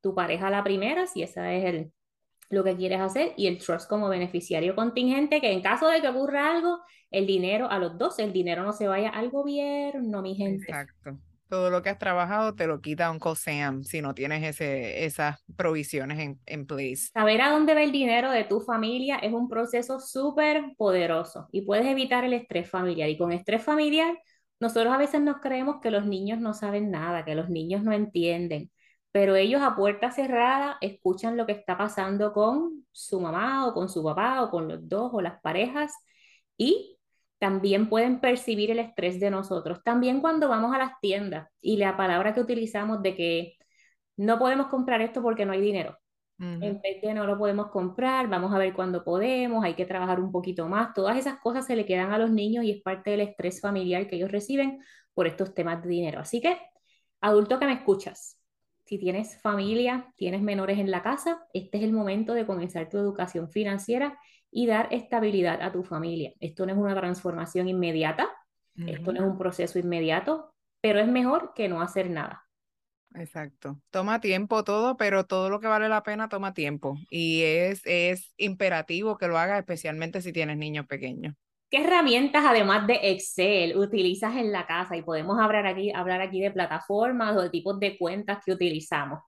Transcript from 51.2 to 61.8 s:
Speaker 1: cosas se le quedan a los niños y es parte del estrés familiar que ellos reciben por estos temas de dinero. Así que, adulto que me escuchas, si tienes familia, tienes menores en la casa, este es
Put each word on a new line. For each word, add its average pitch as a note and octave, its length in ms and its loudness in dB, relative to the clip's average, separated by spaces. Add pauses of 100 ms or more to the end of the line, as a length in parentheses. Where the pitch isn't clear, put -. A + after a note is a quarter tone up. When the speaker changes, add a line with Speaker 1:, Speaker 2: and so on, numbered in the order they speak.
Speaker 1:
cosas C4 260 -2
se B3 100 0
le G#3+ 100 -2
quedan F#3 260 0
a G#3+ 60 2
los A3+ 120 2
niños A3 340 2
y G#3 80 2
es G3+ 100 -6
parte F#3+ 300 -4
del G#3 80 2
estrés G3+ 400 -4
familiar F#3+ 480 0
que F#3 80 -6
ellos F#3+ 160 -2
reciben C4+ 480 -2 (340)
por E3+ 140 2
estos F#3 260 -4
temas E3+ 280 -2
de F3 60 -6
dinero. E3+ 320 -2
Así A#3 200 -4
que, F4 180 0 (600)
adulto G#3 400 4
que C#4+ 60 2
me C4+ 80 2
escuchas, - 640 -2 (460)
si G3+ 120 -6
tienes G3 440 -4
familia, A3+ 760 0
tienes F#3+ 260 -2
menores G3 360 0
en G3 120 0
la F3+ 120 -2
casa, C#4+ 500 -2
este F#3+ 260 -6
es G#3 60 -2